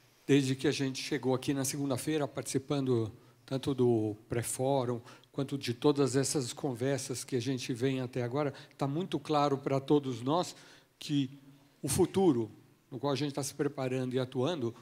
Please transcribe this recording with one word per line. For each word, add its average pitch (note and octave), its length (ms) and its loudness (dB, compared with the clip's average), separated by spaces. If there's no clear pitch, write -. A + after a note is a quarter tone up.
desde C3+ 300 4
que C3+ 120 0
a C#3+ 40 2
gente C3 320 -2
chegou B2+ 320 0
aqui C3 180 0
na C#3 100 -2
segunda-feira, C#3+ 640 -2
participando B2+ 840 0
tanto C3+ 300 -2
do A#2 400 4
pré-fórum, B2 720 0
quanto C#3 260 -4
de B2 160 -2
todas C#3 420 4
essas C3+ 360 0
conversas C3 720 -4
que - 120 -4
a B2 40 2
gente B2+ 320 -4
vem C3 300 0
até B2 220 -4
agora, C#3 280 -2
tá C#3+ 100 0
muito D#3 320 -2
claro C#3+ 380 2
pra C3+ 220 0
todos C3+ 420 2
nós D#3 340 0
que C#3+ 320 0
o D#3 60 -4
futuro, D#3 640 4
no C3+ 80 -10
qual C#3+ 160 0
a - 20 0
gente C#3 180 -2
tá C#3+ 100 -4
se - 100 -8
preparando C3 600 -2
e C3 40 2
atuando, B2+ 640 -2